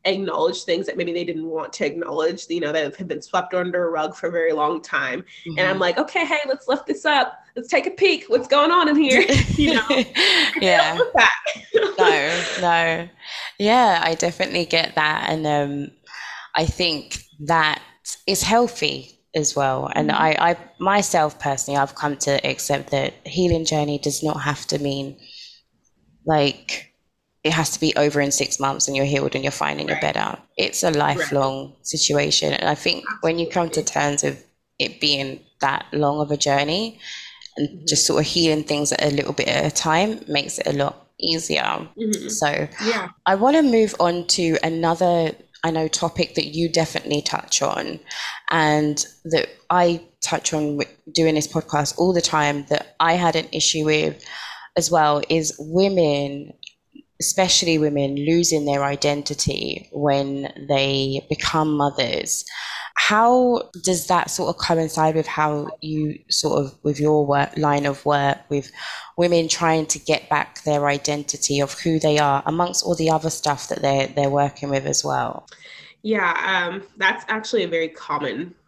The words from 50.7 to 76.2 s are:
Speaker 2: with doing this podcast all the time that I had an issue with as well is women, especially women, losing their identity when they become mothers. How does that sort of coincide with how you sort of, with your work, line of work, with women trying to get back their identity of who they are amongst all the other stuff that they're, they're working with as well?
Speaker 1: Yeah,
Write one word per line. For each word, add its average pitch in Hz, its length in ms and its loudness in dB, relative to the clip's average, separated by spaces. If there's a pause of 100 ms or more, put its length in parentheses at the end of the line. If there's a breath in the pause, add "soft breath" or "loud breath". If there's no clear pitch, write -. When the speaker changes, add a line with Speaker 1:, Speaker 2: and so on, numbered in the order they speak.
Speaker 2:
with 143 100 -4 (240)
doing 160 240 2
this 151 120 0
podcast 147 500 -2
all 180 160 4
the 170 80 2
time 147 480 0
that - 300 -2
I 165 140 4
had 175 220 2
an 160 160 -2
issue 156 340 0
with 151 380 0 (540 loud breath)
as 170 120 0
well 151 400 4
is 160 300 0
women, 151 920 0 (680)
especially 180 580 2
women, 143 380 0
losing 160 500 2
their 139 180 0
identity 143 1080 -2
when 139 600 -2 (180)
they 135 600 0
become 156 460 0
mothers. - 680 -2 (500 loud breath)
How 240 760 4 (140)
does 180 240 0
that 175 220 2
sort - 260 -2
of - 60 -12
coincide 160 540 2
with 156 120 0
how 151 400 -2 (140)
you 156 380 -4 (100)
sort 147 340 0
of, 135 100 -8 (100)
with 143 160 -2
your 151 260 4
work, 143 320 0
line 143 280 2
of 139 200 -4
work, 143 320 2 (120)
with 143 220 -4 (460 loud breath)
women 175 300 4
trying 160 400 2
to - 120 -4
get - 300 -2
back - 340 -4
their 147 240 2
identity 143 720 -2
of 139 140 0
who 160 260 0
they 151 200 4
are 139 260 2
amongst 175 400 -2
all 170 100 0
the 160 140 2
other 156 200 2
stuff - 400 -4
that - 120 -4
they're, 135 260 2
they're 139 220 0
working 143 400 0
with 135 160 -2
as - 180 -2
well? 135 440 -4 (560 loud breath)
Speaker 1:
Yeah, 185 640 0